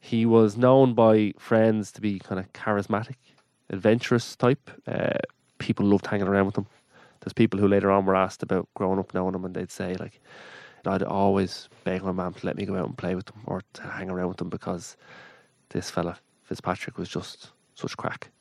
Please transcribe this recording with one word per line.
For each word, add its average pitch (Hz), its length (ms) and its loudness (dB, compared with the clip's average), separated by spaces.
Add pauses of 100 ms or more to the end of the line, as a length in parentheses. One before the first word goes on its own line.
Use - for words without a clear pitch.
He 113 260 -2
was 113 320 6
known 127 340 6
by 110 460 4
friends 110 540 2
to - 100 -16
be 101 160 -2
kind 92 200 -8
of 95 140 -12
charismatic, 104 640 -4 (540)
adventurous 113 640 0
type. - 340 0 (160)
Uh, - 320 -2 (400)
people 101 280 -2
loved 101 200 4
hanging 98 220 -2
around 98 180 4
with 98 120 -4
him. 101 80 -6 (540)
There's - 120 -12
people 110 260 2
who 101 100 4
later 98 220 4
on 98 140 4
were 95 120 2
asked 95 260 0
about 92 320 -2
growing 95 240 0
up 92 160 -6
knowing 92 200 -2
him, 92 120 -6
and 92 80 -10
they'd 92 160 -8
say, 90 240 -8
like, - 260 -12 (640)
"I'd 95 200 0
always 98 640 0 (160)
beg 92 180 -4
my 95 100 -4
mum 90 220 -6
to - 120 -18
let 90 100 -4
me 101 100 -6
go 98 100 -6
out 92 100 -4
and - 120 -8
play 90 160 -4
with 92 120 -8
them - 200 -20
or 92 160 -6 (120)
to - 80 -16
hang 95 280 -10
around 90 180 -4
with 87 100 -6
them 85 120 -6
because 87 460 -10 (760)
this - 200 -8
fella, 85 280 -6 (240)
Fitzpatrick, - 560 -8
was - 100 -8
just - 440 -12 (240)
such - 200 -10
crack. - 340 -10 (100)